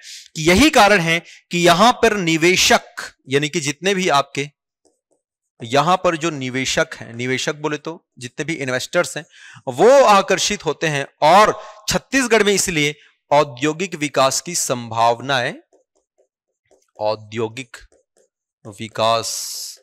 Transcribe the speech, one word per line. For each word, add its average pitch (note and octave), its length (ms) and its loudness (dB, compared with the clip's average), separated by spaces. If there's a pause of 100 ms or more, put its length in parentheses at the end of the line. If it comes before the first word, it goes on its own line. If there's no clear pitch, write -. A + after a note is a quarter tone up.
(360)
कि D#3+ 140 -2
यही A#3 200 6
कारण G#3 300 4
है E3 240 -2 (280)
कि F3 60 -2
यहाँ F3 340 4
पर A3+ 260 0
निवेशक E3+ 640 2 (480)
यानी C#3+ 200 0
कि F3 100 -6
जितने D#3+ 360 -4
भी F#3 140 -2
आपके C#3 400 -2 (1120)
यहाँ C#3+ 340 0
पर F3+ 180 0
जो D#3+ 140 -4
निवेशक C3 640 -4
हैं, A#2 200 -18
निवेशक B2+ 420 -6
बोले D3 220 -8
तो D#3+ 300 -14 (120)
जितने C3+ 260 -12
भी E3 80 -6
इन्वेस्टर्स C3+ 640 -4
हैं D3+ 80 -14 (420)
वो A3 360 6
आकर्षित G3 640 2
होते D#3 220 -4
हैं। C#3+ 200 -4 (140)
और F3 420 4 (260)
छत्तीसगढ़ A3 540 0
में G3+ 100 2
इसलिए D3+ 420 -2 (360)
औद्योगिक D3+ 640 -2
विकास C3+ 460 0
की F3 140 -8
संभावनाएं, A#2+ 1000 -2 (1400)
औद्योगिक G#2+ 800 -8 (880)
विकास A2 1160 -4